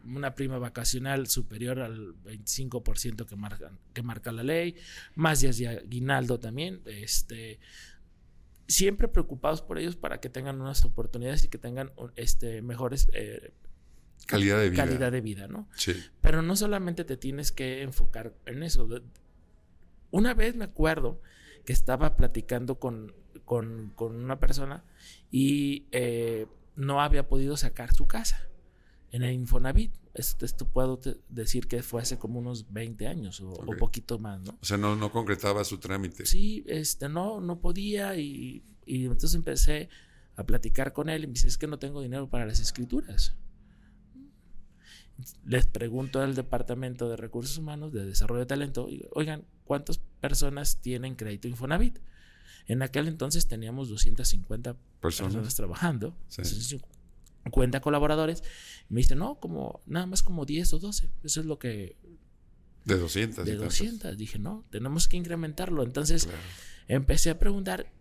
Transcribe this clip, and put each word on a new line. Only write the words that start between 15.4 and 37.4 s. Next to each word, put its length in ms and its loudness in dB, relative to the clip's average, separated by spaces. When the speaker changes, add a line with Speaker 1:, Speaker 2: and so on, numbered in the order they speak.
Speaker 1:
¿no? 280 -14
Speaker 2:
Sí. 180 -4
Speaker 1:
Pero 220 6
no 120 0
solamente 480 -2
te 140 -8
tienes 340 -4
que 300 -6
enfocar 540 2
en 180 -10
eso. 240 6
De-, 140 -6
una 240 4
vez 200 4
me 100 -6
acuerdo 540 0
que 80 -4
estaba 420 6
platicando 640 4
con, 340 -8
con, 520 -4
con 200 -8
una 240 -8
persona 440 4
y, 600 0
eh, 540 -4
no 260 -2
había 260 4
podido 300 2
sacar 360 2
su 140 10
casa 400 4
en 120 -4
el 100 -2
Infonavit. 580 4
Esto, 320 -4
esto 220 -2
puedo 320 2
te-, 180 -6
decir 380 -2
que 140 -2
fue 200 -6
hace 180 -4
como 200 -8
unos 320 -10
veinte 360 -8
años 340 -8
o, 80 -14
o 220 -10
Speaker 2:
Ok. 80 -8
Speaker 1:
poquito 400 0
más, 220 -10
¿no? 200 -14
Speaker 2:
O 40 -16
sea, 120 -2
no, 180 0
no 160 -4
concretaba 520 -2
su 160 -8
trámite. 460 -8
Speaker 1:
Sí, 420 6
este, 420 -6
no, 320 -6